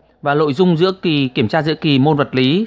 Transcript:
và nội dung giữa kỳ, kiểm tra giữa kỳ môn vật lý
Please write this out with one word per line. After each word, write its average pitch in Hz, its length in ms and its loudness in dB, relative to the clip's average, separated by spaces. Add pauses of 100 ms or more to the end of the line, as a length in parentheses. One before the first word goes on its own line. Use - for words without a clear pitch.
(220)
và 143 120 -2
nội 147 200 0
dung 180 240 2
giữa 185 140 0
kỳ, 151 360 -2
kiểm 117 200 -2
tra 160 140 -2
giữa 151 140 -4
kỳ 143 240 0
môn 147 180 2
vật 135 140 -2
lý 135 360 0